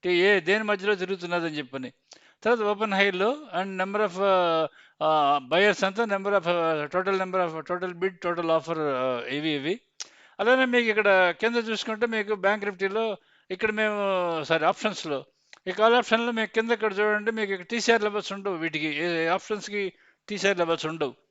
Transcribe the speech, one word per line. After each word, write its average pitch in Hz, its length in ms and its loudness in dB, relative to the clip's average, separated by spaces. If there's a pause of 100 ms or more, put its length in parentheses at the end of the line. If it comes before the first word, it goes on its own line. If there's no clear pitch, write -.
టీ 180 60 -2
ఏ 185 300 4
దేని 190 240 0
మధ్యలో 208 320 0
తిరుగుతున్నదని 175 640 -4
చెప్పని. 131 340 -10 (520)
తర్వాత 226 160 2
ఓపెన్ 208 340 0
హైలో 196 440 2 (240)
and 190 200 -4
number 202 240 0
of, 185 60 -2 (100)
ఆ, 175 460 2 (360)
ఆ, 147 400 4
బయర్స్ 180 400 2
అంతా, 196 200 0
number 202 260 -2
of, 202 180 2
ఆ, 165 480 0
total 185 200 0
number 185 320 -2
of, 160 80 -6 (160)
total 180 200 -4
bid, 180 220 -4 (140)
total 170 180 -2
offer, 165 340 0
ఆ, 131 500 0
ఇవి, 147 200 -2
ఇవి. 151 300 -2 (600)
అలానే 254 260 4
మీకు 240 240 2
ఇక్కడ 202 400 6
కింద 220 260 0
చూసుకుంటే 220 520 -2
మీకు 214 280 -2
బ్యాంక్ 202 300 0
Nifty-లో 202 520 -2 (340)
ఇక్కడ 214 200 -2
మేము, 214 280 0 (440)
సారీ, 156 220 2
ఆప్షన్స్‌లో, 165 600 -2 (420)
ఈ 185 40 -6
కాల్ 220 240 4
ఆప్షన్‌లో 233 360 2
మీకు 220 220 -4
కింద 226 180 0
ఇక్కడ 214 280 -2
చూడండి, 214 320 0
మీకు 220 200 -4
ఇక్కడ 180 140 -6
టీసీఆర్ 226 380 2
లెవెల్స్ 208 300 -4
ఉండవు 196 220 -6
వీటికి, 156 320 -4
ఏ 160 400 -2
ఆప్షన్స్‌కి 202 680 -4 (360)
టీసీఆర్ 196 280 0
లెవెల్స్ 165 280 0
ఉండవు. 156 280 -4 (180)